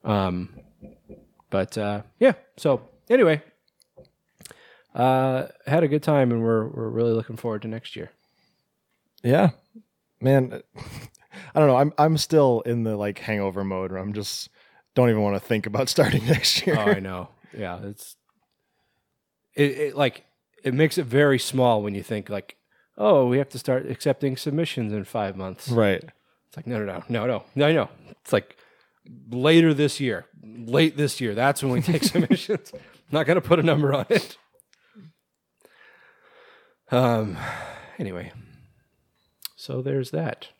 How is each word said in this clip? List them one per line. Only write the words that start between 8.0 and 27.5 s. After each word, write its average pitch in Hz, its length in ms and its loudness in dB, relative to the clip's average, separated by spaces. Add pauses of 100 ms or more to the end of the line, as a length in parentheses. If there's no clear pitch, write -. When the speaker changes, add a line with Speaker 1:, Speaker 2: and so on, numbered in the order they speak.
Speaker 2:
Yeah, 147 280 4 (680)
man. 131 480 2
<laughs> - 80 -20 (760)
I - 40 2
don't 151 100 8
know. 127 80 6
I'm, 143 220 2
I'm 156 200 4
still 135 480 4
in 120 180 -2
the, 110 120 -2
like, 104 220 -6
hangover 98 460 -4
mode 95 260 -4
where 95 100 -8
I'm 101 120 -8
just - 360 -10 (460)
don't 123 160 6
even 107 120 2
wanna 101 180 0
think 107 260 -2
about 110 220 -2
<laughs> - 20 -6
starting - 360 2
next - 400 0
year. 160 120 2
Speaker 1:
Oh, 110 40 0 (100)
I 95 80 0
know. 92 280 -8 (280)
Yeah, 92 280 -8
it's, - 320 -16 (1400)
it, 143 180 2
it, 147 240 -6
like, 139 280 -2 (380)
it 131 120 -2
makes 151 240 2
it 156 60 -2
very 135 340 4
small 120 440 2
when 104 120 -6
you 98 80 -8
think, 104 260 -8
like, - 280 -10 (400)
"Oh, 180 300 4
we 123 120 2
have 139 120 -2
to 127 80 -12
start 131 320 -2
accepting 131 460 -2
submissions 143 560 -4
in 104 120 -6
five 98 320 -6
months." 95 320 -10
Speaker 2:
Right. 107 340 4 (460)
Speaker 1:
It's - 80 -20
like, 160 100 -16
"No, 117 120 -6
no, 104 60 -4
no, 90 240 -8
no, 117 180 -2
no, 113 160 -4 (120)